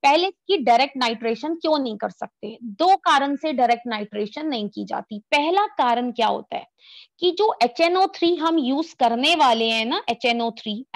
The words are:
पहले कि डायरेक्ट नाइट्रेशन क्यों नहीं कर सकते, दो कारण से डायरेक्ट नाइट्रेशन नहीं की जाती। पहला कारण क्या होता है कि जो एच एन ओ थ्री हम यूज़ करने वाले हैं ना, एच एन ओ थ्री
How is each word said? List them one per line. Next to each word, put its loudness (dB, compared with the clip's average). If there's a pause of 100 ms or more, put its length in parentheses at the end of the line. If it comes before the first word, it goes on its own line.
पहले 4
कि -2
डायरेक्ट 2
नाइट्रेशन -2
क्यों 0
नहीं -4
कर -4
सकते, -14
दो 2
कारण 2
से -4
डायरेक्ट 0
नाइट्रेशन -6
नहीं -4
की -10
जाती। -8 (120)
पहला 2
कारण 0
क्या -2
होता -6
है -10 (540)
कि 2
जो 2 (100)
एच 0
एन 2
ओ 4
थ्री 0
हम 0
यूज़ -2
करने 2
वाले 4
हैं 0
ना, -4
एच -4
एन 0
ओ -2
थ्री -10 (120)